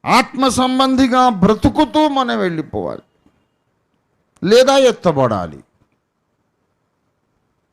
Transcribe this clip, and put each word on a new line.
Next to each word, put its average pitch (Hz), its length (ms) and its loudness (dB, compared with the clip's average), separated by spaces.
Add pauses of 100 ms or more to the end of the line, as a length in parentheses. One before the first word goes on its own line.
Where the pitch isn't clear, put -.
ఆత్మ 254 420 0
సంబంధిగా 254 800 0
బ్రతుకుతూ 247 800 0
మనం 247 300 -4
వెళ్ళిపోవాలి, 151 640 -8 (1400)
లేదా 254 340 4
ఎత్తబడాలి. 123 880 -2 (2000)